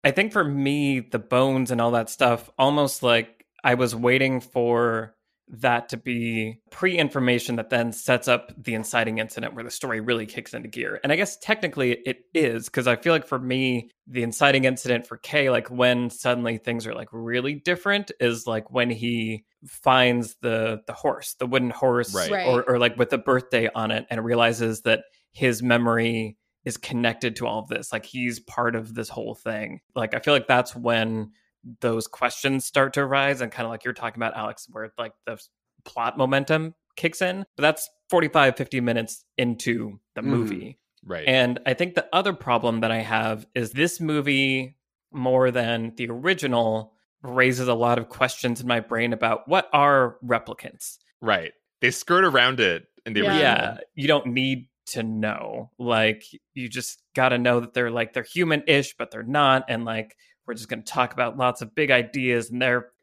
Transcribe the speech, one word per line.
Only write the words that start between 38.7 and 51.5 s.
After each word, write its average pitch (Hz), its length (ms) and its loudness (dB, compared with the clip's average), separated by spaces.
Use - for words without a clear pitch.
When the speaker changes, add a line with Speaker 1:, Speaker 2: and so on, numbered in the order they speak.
Speaker 1:
minutes 117 420 -2
into 117 640 -2
the - 60 -8
Speaker 4:
Mm-hmm. 131 80 -4
Speaker 1:
movie. 110 500 -4
Speaker 2:
Right. 87 200 -8
Speaker 1:
And 123 400 2
I 131 80 0
think 175 220 -2
the - 160 0
other 185 220 2
problem 117 480 0
that 113 100 0
I 113 60 0
have 110 480 -2
is 117 160 -4
this 160 300 -2
movie, 135 760 0
more 127 400 2
than 113 440 -2
the 120 140 -6
original, 120 840 0
raises 127 480 2
a 120 40 4
lot 120 240 2
of 113 120 -6
questions 123 500 -2
in 123 80 -8
my 120 140 0
brain 117 320 -2
about 113 340 -2
what 185 240 2
are 139 500 4
replicants? - 760 -6
Speaker 2:
Right. 92 320 0